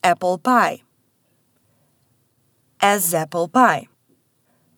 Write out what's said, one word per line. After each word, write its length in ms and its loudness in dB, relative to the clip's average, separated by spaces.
apple 360 -2
pie. 460 -2
As 360 0
apple 340 -4
pie. 400 0